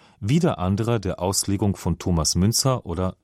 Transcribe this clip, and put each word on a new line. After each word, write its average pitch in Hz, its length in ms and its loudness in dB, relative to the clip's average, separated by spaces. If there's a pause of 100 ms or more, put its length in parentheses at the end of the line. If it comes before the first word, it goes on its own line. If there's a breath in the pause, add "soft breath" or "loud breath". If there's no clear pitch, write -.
(200 soft breath)
wieder 147 380 2
andere 104 420 0
der 92 200 -6
Auslegung 98 560 0
von 85 220 -2
Thomas 80 360 0
Müntzer 113 520 2
oder 90 380 -4